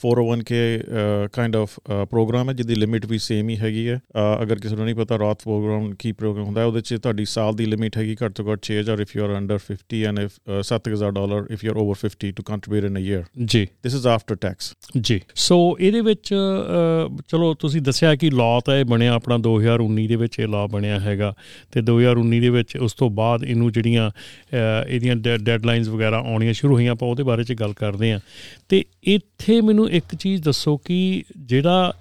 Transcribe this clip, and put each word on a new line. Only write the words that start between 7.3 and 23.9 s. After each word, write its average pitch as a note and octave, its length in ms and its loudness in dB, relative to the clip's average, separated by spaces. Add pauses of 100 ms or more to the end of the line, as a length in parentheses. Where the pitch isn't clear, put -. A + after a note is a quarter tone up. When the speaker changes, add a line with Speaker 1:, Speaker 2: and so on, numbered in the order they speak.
Speaker 1:
ਦੀ A2+ 100 -2
ਲਿਮਿਟ G#2+ 320 -2
ਹੈਗੀ A2 280 -4
ਘੱਟ G#2 60 -4
ਤੋਂ G#2 200 -6
ਘੱਟ G#2 100 -4
ਛੇ G#2+ 180 -4
ਹਜ਼ਾਰ G#2 220 -2
if G2+ 60 -4 (120)
you G#2 100 -2
are G2+ 100 -4
under G2+ 160 -2
fifty G#2 560 -4
and G2+ 160 -2
if, G2 320 -6
ਅ, G2 40 -4
ਸੱਤ A2+ 240 -2
ਹਜ਼ਾਰ G#2 220 -2
dollar G2+ 340 -2
if G#2+ 220 -10
you A2 80 -2
are G#2+ 100 0
over G2+ 100 0 (140)
fifty G2 240 -6
to G2+ 220 -8
contribute G2+ 400 -2
in F#2+ 100 -4
a G2 100 -2
year। F2+ 120 -4 (200)
Speaker 2:
ਜੀ। G#2 220 2 (200)
Speaker 1:
This C3 120 -2
is B2 60 -2 (100)
after A2 220 -2 (100)
tax। F#2 80 -4 (460)
Speaker 2:
ਜੀ। G2+ 200 0 (140)
ਸੋ F3 440 4
ਇਹਦੇ G3+ 220 2
ਵਿੱਚ, G#3+ 320 0
ਅ, F3 840 0 (120)
ਚਲੋ E3 260 2
ਤੁਸੀਂ D#3 280 -2
ਦੱਸਿਆ D3 340 4
ਕਿ D#3 160 2
ਲਾਅ A#2+ 280 4
ਤਾਂ C3+ 180 2
ਇਹ C#3 80 2
ਬਣਿਆ A#2+ 280 4
ਆਪਣਾ A#2+ 240 0
ਦੋ A2+ 220 2
ਹਜ਼ਾਰ A#2 200 4
ਉੱਨੀ G#2+ 280 0
ਦੇ A#2 80 2
ਵਿੱਚ A2+ 240 -2
ਇਹ A2+ 80 -2
ਲਾਅ G#2 200 -2
ਬਣਿਆ G#2 320 -2
ਹੈਗਾ G2+ 340 -2 (380)
ਤੇ A#2+ 100 -6
ਦੋ A#2 180 2
ਹਜ਼ਾਰ A#2+ 180 4
ਉੱਨੀ A#2 220 2
ਦੇ A#2+ 100 4
ਵਿੱਚ A#2+ 280 0
ਉਸ B2 160 -2
ਤੋਂ B2+ 160 0
ਬਾਅਦ A2+ 340 0
ਇਹਨੂੰ A#2+ 280 0
ਜਿਹੜੀਆਂ, A2+ 400 2